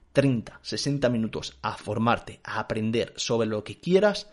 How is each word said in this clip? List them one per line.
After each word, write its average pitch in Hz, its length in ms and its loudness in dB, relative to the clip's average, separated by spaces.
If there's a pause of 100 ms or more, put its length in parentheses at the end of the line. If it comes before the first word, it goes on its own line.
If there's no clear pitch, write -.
(140)
treinta, 135 480 2
sesenta 139 480 -2
minutos 110 520 -4
a 110 140 -4
formarte, 110 680 -2
a - 160 -6
aprender 110 560 -2
sobre 117 320 0
lo 107 160 -2
que - 160 -14
quieras, 196 540 4